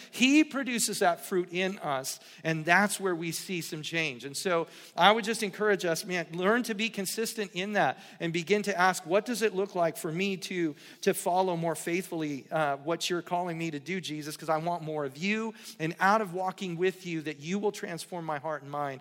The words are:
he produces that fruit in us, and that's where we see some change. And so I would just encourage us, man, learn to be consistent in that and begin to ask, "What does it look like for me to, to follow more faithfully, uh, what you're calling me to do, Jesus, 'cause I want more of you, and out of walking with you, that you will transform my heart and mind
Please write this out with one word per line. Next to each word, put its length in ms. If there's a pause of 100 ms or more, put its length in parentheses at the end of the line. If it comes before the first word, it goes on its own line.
(120)
he 320
produces 560
that 260
fruit 280
in 260
us, 400 (240)
and 220
that's 340
where 160
we 160
see 300
some 200
change. 440
And 100
so 320 (300)
I 160
would 100
just 180
encourage 440
us, 180
man, 300
learn 300
to 100
be 160
consistent 640
in 200
that 240 (220)
and 140
begin 300
to 140
ask, 280
"What 200
does 160
it 140
look 180
like 220
for 160
me 240
to, 400 (280)
to 100
follow 420
more 200
faithfully, 760
uh, 240
what 340
you're 120
calling 360
me 140
to 80
do, 220
Jesus, 340
'cause 140
I 80
want 260
more 220
of 100
you, 380 (260)
and 220
out 180
of 140
walking 420
with 300
you, 160
that 180
you 180
will 140
transform 540
my 120
heart 260
and 80
mind 100 (200)